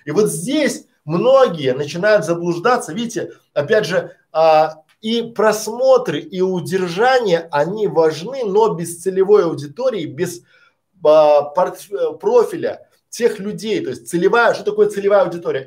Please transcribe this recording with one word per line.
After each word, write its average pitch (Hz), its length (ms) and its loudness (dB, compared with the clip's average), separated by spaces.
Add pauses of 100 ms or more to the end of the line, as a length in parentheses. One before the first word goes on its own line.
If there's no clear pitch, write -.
И 147 60 -8
вот 190 200 0
здесь 240 560 -4 (160)
многие 180 720 2
начинают 175 500 0
заблуждаться. 170 680 -2
Видите, 226 400 -8 (200)
опять 214 320 0
же, - 320 -4 (140)
а, 160 500 2 (200)
и 233 200 -2
просмотры, 233 960 0
и 185 220 -8
удержание, 185 1080 0
они 185 360 0
важны, 165 560 0
но 202 300 2
без 165 300 -8
целевой 190 400 4
аудитории, 160 640 -4
без, 170 340 -8 (600)
а, 151 500 4
портф-, - 380 -4
э, 170 260 -4
профиля 190 720 0 (220)
тех 226 280 -2
людей. 202 440 -6
То 131 80 -6
есть - 180 -14
целевая, 196 460 2
что - 80 -10
такое 208 260 0
целевая 202 320 2
аудитория? 170 460 -4